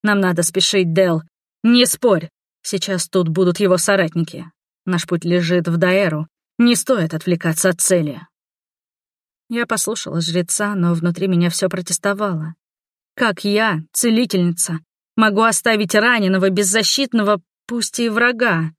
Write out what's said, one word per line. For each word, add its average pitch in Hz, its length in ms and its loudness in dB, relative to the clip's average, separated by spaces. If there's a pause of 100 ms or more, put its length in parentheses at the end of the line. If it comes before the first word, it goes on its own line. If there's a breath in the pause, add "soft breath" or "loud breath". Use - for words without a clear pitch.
Нам 208 180 0
надо 175 220 0
спешить, 185 500 0
Дел. 165 300 2 (400)
Не 240 240 4
спорь. 180 420 0 (340)
Сейчас 185 460 -4
тут 180 200 0
будут 175 300 2
его 185 200 4
соратники. 170 720 -2 (340)
Наш 180 220 -2
путь 170 180 -2
лежит 175 440 0
в 170 100 0
Даэру. 175 500 2 (300)
Не 240 180 4
стоит 170 380 0
отвлекаться 170 560 0
от 175 100 -4
цели". 151 400 0 (1300)
Я 233 180 -4
послушала 214 540 -4
жреца, 175 540 -2
но 175 180 2
внутри 170 360 -2
меня 175 220 2
всё 185 180 -2
протестовало. 180 880 -4 (600)
Как 214 280 -2
я, 202 360 0 (120)
целительница, 180 880 0 (360)
могу 214 240 2
оставить 220 540 0
раненого, 190 560 2
беззащитного, 208 880 0 (260)
пусть 233 320 -6
и 233 120 0
врага? 220 680 0